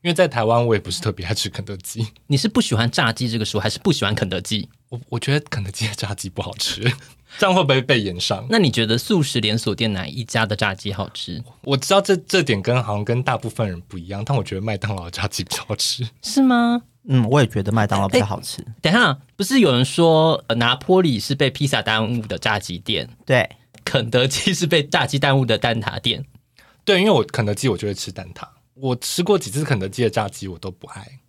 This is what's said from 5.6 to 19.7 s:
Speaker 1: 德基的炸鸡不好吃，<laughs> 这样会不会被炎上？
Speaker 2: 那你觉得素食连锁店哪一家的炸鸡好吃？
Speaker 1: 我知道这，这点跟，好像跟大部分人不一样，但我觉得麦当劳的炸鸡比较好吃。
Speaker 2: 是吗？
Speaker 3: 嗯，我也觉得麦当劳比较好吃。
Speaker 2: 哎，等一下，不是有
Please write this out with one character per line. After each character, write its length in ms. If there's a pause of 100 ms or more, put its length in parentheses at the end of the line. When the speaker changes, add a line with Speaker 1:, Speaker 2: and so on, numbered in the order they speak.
Speaker 1:
德 60
基 180
的 60
炸 220
鸡 120
不 140
好 140
吃， 360 (220)
<laughs> 240
这 80
样 100
会 60
不 80
会 100
被 220
炎 180
上？ 300
Speaker 2:
那 80
你 140
觉 160
得 100
素 240
食 180
连 160
锁 200
店 180
哪 140
一 160
家 240
的 80
炸 180
鸡 180
好 180
吃？ 340 (180)
Speaker 1:
我 160
知 160
道 80
这， 160
这 240
点 180
跟， 240
好 120
像 100
跟 160
大 160
部 100
分 220
人 120
不 180
一 80
样， 180
但 100
我 80
觉 120
得 60
麦 140
当 200
劳 100
的 60
炸 160
鸡 160
比 120
较 120
好 80
吃。 340 (140)
Speaker 2:
是 180
吗？ 400 (260)
Speaker 3:
嗯， 220
我 100
也 60
觉 160
得 100
麦 140
当 160
劳 80
比 80
较 80
好 160
吃。 220
Speaker 2:
哎， 180
等 100
一 40
下， 200 (200)
不 80
是 160
有 120